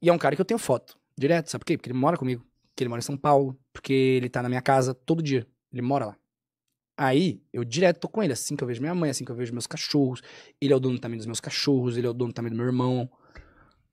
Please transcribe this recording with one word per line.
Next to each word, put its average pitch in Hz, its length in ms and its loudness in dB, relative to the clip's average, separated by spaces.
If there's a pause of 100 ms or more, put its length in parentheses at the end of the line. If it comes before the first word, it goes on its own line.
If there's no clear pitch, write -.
E 165 80 6
é - 20 8
um 170 60 4
cara 143 180 2
que - 40 -4
eu 185 60 4
tenho 226 120 0
foto - 400 -2 (200)
direto, 156 320 2
sabe 127 140 -8
por - 40 -12
quê? 160 100 2
Porque - 120 -10
ele 127 80 -2
mora 160 200 2
comigo, 127 240 -4 (260)
porque - 160 -6
ele 120 60 -2
mora 120 100 -4
em - 20 -8
São 143 140 -6
Paulo, 139 420 4 (140)
porque - 200 -12
ele 131 360 2
tá 123 140 -4
na 123 80 -2
minha 127 100 0
casa 131 320 4
todo 165 300 -2
dia. 135 240 -2 (260)
Ele 123 80 -8
mora 123 260 0
lá. 101 100 -14 (840)
Aí, 139 440 2 (100)
eu 120 120 -6
direto 165 360 2
tô 175 80 -8
com 214 140 -4
ele, 143 120 0
assim - 200 -6
que 143 80 -6
eu 123 60 -4
vejo 117 140 -6
minha 160 120 -4
mãe, 165 160 0
assim 127 140 -6
que 123 80 -12
eu 117 40 -8
vejo 120 160 -6
meus 117 140 -8
cachorros. 139 540 -2 (400)
Ele 139 140 2
é - 20 4
o 131 40 2
dono 127 180 -2
também 117 180 -8
dos 110 100 -10
meus 113 140 -8
cachorros, 123 560 0
ele 123 100 -2
é 120 40 0
o 117 40 -6
dono 120 200 -4
também 117 160 -6
do 113 60 -4
meu 120 100 -2
irmão. 127 440 0 (840)